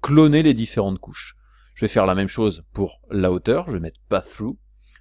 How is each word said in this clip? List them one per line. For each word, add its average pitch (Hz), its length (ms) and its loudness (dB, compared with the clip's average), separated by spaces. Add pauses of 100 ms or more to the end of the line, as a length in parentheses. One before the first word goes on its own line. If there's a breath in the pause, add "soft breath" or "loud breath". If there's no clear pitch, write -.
cloner 151 420 4
les 147 100 6
différentes 104 460 -2
couches. - 360 -16 (380)
Je - 100 -4
vais 107 40 0
faire 104 180 2
la 92 80 2
même 98 140 0
chose 101 440 -2
pour - 280 -6 (100)
la 92 220 0
hauteur, 131 340 0
je 156 60 -8
vais 90 80 -6
mettre 80 180 -10 (100)
Pass 95 280 -2
Through. 107 200 -8 (440 soft breath)